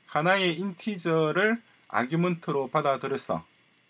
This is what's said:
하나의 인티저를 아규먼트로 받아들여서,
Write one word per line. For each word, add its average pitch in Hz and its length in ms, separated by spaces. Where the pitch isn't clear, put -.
하나의 175 500
인티저를 180 1040
아규먼트로 160 840
받아들여서, 135 760